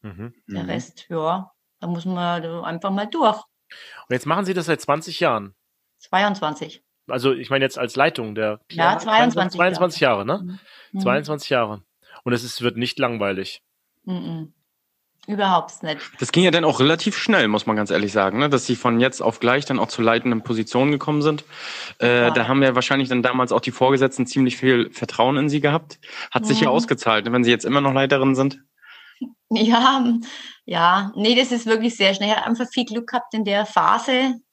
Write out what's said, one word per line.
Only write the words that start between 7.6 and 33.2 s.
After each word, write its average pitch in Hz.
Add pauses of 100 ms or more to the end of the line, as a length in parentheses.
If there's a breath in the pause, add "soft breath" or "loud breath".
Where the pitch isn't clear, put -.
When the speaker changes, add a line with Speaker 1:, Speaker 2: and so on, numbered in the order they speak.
Speaker 1:
jetzt 131
als 120
Leitung 131
der 107 (100)
Speaker 2:
Ja, 170
Speaker 1:
Klär-, -
Speaker 2:
zweiundzwanzig 220
Speaker 1:
zweiundzwanzig 175
Jahre, 110
ne? 165
Speaker 2:
Mhm. 185 (340 loud breath)
Mhm. 190
Speaker 1:
Zweiundzwanzig 147
Jahre. 107 (420 loud breath)
Und 120
es 120
ist, 117
wird 117
nicht 123
langweilig. 101 (420)
Speaker 2:
Mhm. 170 (760)
Überhaupt 190
nicht. 156 (180)
Speaker 3:
Das -
ging 170
ja 180
dann 165
auch 151
relativ 165
schnell, 180
muss 107
man 110
ganz 107
ehrlich 98
sagen, 101
ne? 147
Dass 135
Sie 123
von 117
jetzt 131
auf -
gleich 127
dann 131
auch 104
zur -
leitenden 117
Position 123
gekommen 147
sind. 151 (540 loud breath)
Äh, 120
Speaker 2:
Ja. 120
Speaker 3:
da 117
haben 135
ja 131
wahrscheinlich 131
dann 123
damals 123
auch 110
die -
Vorgesetzten 131
ziemlich 127
viel 127
Vertrauen 131
in 147
Sie 143
gehabt. 147 (320 loud breath)
Hat -
sich -
ja 151
Speaker 2:
Mhm. 131
Speaker 3:
ausgezahlt, 117
wenn 123
Sie 117
jetzt 117
immer 139
noch 139
Leiterin 135
sind. 135 (880 loud breath)
Speaker 2:
Ja, 233 (600 loud breath)
ja. 180
Nee, 220
das 254
ist 233
wirklich 220
sehr 196
schnell. 202
Ich 214
hab -
einfach 233
viel 247
Glück 233
gehabt -